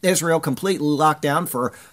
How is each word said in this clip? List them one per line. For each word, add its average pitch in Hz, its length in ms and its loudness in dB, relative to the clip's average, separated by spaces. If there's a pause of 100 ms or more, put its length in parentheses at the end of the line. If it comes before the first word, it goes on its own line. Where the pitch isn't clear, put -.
Israel 165 400 2
completely 151 480 -2
locked 151 320 2
down 143 240 0
for 123 260 -4 (220)